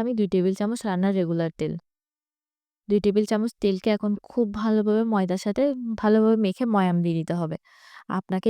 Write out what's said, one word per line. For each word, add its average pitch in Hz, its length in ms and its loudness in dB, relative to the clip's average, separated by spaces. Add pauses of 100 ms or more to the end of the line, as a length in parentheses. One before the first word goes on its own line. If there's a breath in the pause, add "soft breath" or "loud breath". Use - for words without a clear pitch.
আমি 240 160 -4
দুই 202 160 0
টেবিল 190 240 2
চামচ 214 300 -4
রান্নার 190 300 0
রেগুলার 165 400 -2
তেল। 156 140 -4 (1160)
দুই 208 160 2
টেবিল 208 260 4
চামচ 220 300 0
তেলকে 196 360 0
এখন 208 160 -2 (200)
খুব 233 140 0 (140)
ভালোভাবে 214 420 2 (100)
ময়দার 185 320 0
সাথে 214 180 -2 (400)
ভালোভাবে 220 420 4
মেখে 190 200 -2 (100)
ময়াম 185 300 2
দিয়ে 170 160 0
দিতে 160 200 -4
হবে। 160 160 -4 (640 soft breath)
আপনাকে 190 320 -4